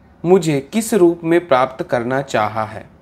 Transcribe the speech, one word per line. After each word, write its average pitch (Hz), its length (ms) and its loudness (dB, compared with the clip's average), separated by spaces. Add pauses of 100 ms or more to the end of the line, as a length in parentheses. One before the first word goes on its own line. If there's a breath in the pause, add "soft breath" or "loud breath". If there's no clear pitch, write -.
(260)
मुझे 160 480 2
किस 220 200 -4
रूप 170 300 4
में 170 240 0
प्राप्त 127 360 0
करना 127 380 -4
चाहा 110 420 -2
है?" 101 260 -14 (120)